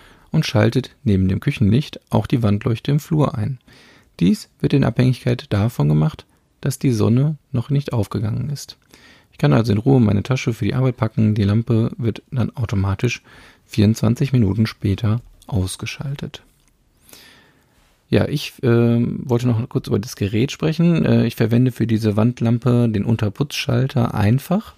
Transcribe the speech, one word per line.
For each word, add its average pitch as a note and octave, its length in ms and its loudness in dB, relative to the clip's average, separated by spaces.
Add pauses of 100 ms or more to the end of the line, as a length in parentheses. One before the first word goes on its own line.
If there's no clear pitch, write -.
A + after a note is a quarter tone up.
(300)
und D#3+ 160 0
schaltet A2+ 560 0
neben F#2+ 240 2
dem F#2 140 0
Küchenlicht A#2 580 0 (120)
auch A2 180 0
die B2 160 0
Wandleuchte A2 480 -2
im D3 80 0
Flur D3+ 360 -2
ein. A2 220 -4 (600)
Dies G3 300 0 (100)
wird D3 120 0
in C#3 120 4
Abhängigkeit B2+ 680 0
davon A2+ 360 0
gemacht, D3+ 380 0 (340)
dass - 180 -4
die C#3 140 2
Sonne A#2+ 460 2 (120)
noch A#2+ 200 -4
nicht C#3+ 220 -2
aufgegangen A2 580 -4
ist. - 260 -12 (560)
Ich - 60 -20
kann D3 140 2
also A#2+ 200 2
in G#2+ 60 2
Ruhe C3+ 220 4
meine G#2 220 2
Tasche B2+ 300 -2
für G#2+ 140 -4
die - 80 -2
Arbeit B2+ 220 0
packen, G#2+ 380 0
die G#2+ 100 2
Lampe A2 520 2
wird A2+ 340 -4
dann A#2+ 240 -4
automatisch G2 680 -2 (420)
vierundzwanzig A2 680 0
Minuten A2 340 2
später G#2 560 -2 (260)
ausgeschaltet. C3+ 920 -6 (1700)
Ja, G2+ 200 2
ich, - 240 -6 (100)
ähm, A#2 600 2
wollte A#2+ 240 -2
noch A#2 200 0
kurz - 200 -6
über A#2+ 100 0
das A2 160 -8
Gerät G#2 380 -2
sprechen. D#3+ 520 0
Äh, A#2 220 4
ich A#2 80 -4
verwende A#2+ 380 2
für A2+ 160 -4
diese A2 280 0
Wandlampe A#2+ 720 2
den G#2+ 160 -2
Unterputzschalter A#2+ 1080 -2
Einfach. B2+ 640 0